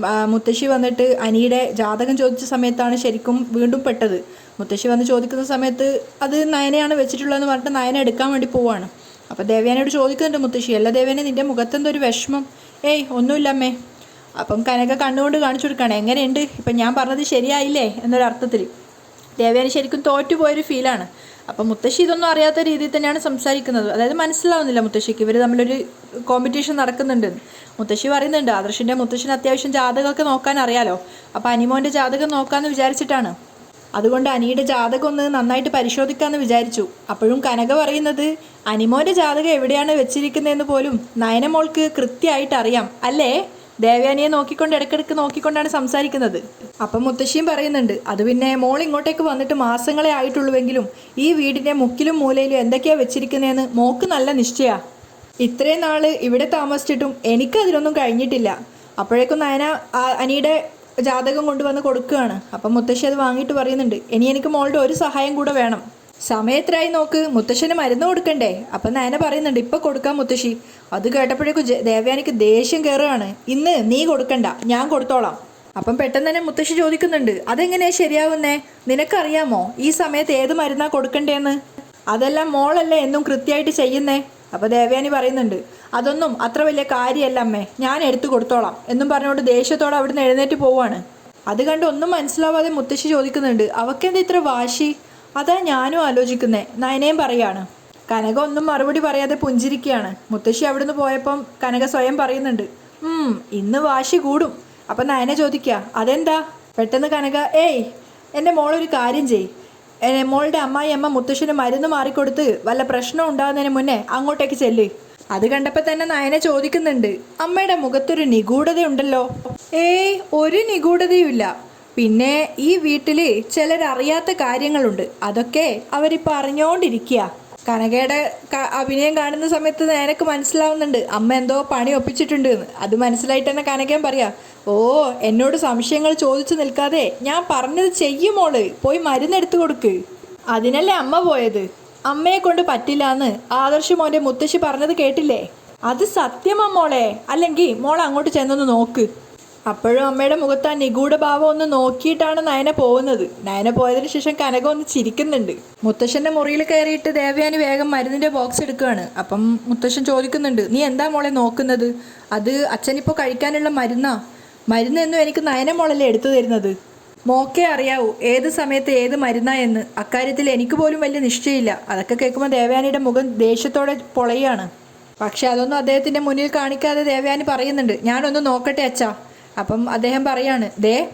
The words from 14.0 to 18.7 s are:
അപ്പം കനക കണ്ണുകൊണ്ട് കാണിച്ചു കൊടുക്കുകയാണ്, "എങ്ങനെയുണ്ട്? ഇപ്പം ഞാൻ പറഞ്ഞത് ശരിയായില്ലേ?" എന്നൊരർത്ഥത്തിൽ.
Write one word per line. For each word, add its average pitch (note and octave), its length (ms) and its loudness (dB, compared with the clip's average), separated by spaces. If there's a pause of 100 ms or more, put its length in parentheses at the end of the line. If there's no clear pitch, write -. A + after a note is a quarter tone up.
അപ്പം G#3 280 -2
കനക B3 260 2
കണ്ണുകൊണ്ട് C#4 440 0
കാണിച്ചു C#4 300 0
കൊടുക്കുകയാണ്, B3 260 0
"എങ്ങനെയുണ്ട്? C4 460 0
ഇപ്പം B3 360 -4
ഞാൻ A#3 200 2
പറഞ്ഞത് C4+ 280 0
ശരിയായില്ലേ?" C#4 640 0 (160)
എന്നൊരർത്ഥത്തിൽ. A#3+ 640 0 (680)